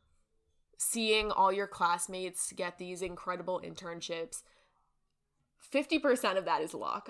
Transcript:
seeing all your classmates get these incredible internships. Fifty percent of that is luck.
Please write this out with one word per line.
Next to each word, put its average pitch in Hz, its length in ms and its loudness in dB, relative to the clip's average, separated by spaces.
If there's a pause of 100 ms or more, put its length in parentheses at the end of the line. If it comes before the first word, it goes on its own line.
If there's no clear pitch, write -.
(760)
seeing 214 540 2
all 190 200 6
your 196 160 0
classmates 180 840 -2
get 180 240 -4
these 180 240 -8
incredible 180 640 -4
internships. 165 760 -8 (1120)
Fifty 294 400 0
percent 247 400 4
of 190 80 0
that 156 160 2
is 160 120 -4
luck. - 360 -6